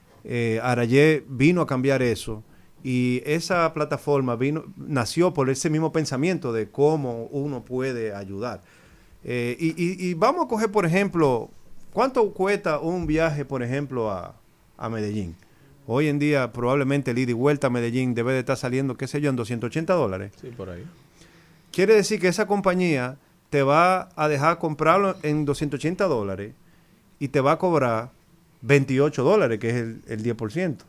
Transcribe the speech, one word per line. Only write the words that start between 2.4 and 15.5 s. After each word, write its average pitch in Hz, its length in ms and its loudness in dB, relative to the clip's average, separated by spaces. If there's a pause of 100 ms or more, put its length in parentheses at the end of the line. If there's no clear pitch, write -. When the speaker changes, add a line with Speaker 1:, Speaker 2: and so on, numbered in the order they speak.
Speaker 1:
y 123 420 0
esa 165 480 0
plataforma 143 640 0
vino, 143 300 -2 (100)
nació 147 580 0
por 139 160 2
ese 131 200 -2
mismo 156 240 0
pensamiento 151 580 -2
de 110 180 -4
cómo 139 600 0
uno 139 320 -6
puede 123 500 -4
ayudar. 101 500 -8 (600)
Eh, 120 340 -4
y, 165 120 0 (120)
y, 180 280 -2
y 180 40 -2
vamos 269 320 2
a - 40 -10
coger, 226 220 0
por 202 140 2
ejemplo, 160 640 2 (440)
¿cuánto 247 400 2
cuesta 185 460 0
un 170 280 -2
viaje, 151 380 0
por 127 180 -4
ejemplo, 127 480 -2
a, 90 240 -8 (420)
a 113 120 -6
Medellín? 104 480 -4 (480)